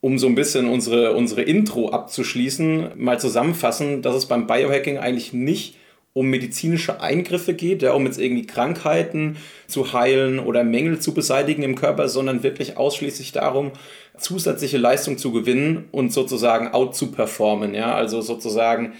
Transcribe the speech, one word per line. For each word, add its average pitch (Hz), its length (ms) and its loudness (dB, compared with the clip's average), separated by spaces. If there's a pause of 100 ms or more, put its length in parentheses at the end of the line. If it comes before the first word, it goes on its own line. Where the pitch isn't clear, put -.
um 131 180 2
so 123 80 2
ein 123 80 6
bisschen 135 340 0
unsere, 120 460 2
unsere 117 280 0
Intro 160 480 2
abzuschließen, 135 1040 -2
mal 123 220 0
zusammenfassen, 131 840 0
dass 127 120 0
es 131 120 0
beim 117 200 0
Biohacking 139 520 0
eigentlich 123 340 -4
nicht 135 440 -2 (380)
um 131 140 2
medizinische 131 720 -2
Eingriffe 175 540 -2
geht, 170 280 -2
ja, 131 100 4
um 131 120 2
jetzt 123 160 -2
irgendwie 123 240 0
Krankheiten 156 920 -2 (300)
zu 135 280 -4
heilen 131 460 4
oder 120 220 2
Mängel 135 360 2
zu 160 160 -2
beseitigen 143 480 2
im 135 120 0
Körper, 143 340 0
sondern 131 340 0
wirklich 131 340 -2
ausschließlich 139 560 -2
darum, 135 400 -2 (460)
zusätzliche 165 580 -2
Leistung 127 400 2
zu 123 160 -4
gewinnen 127 580 0
und 127 220 0
sozusagen 120 560 2
out 131 260 0
zu - 180 -4
performen, 107 600 0
ja, 117 200 0
also 113 260 0
sozusagen 113 800 0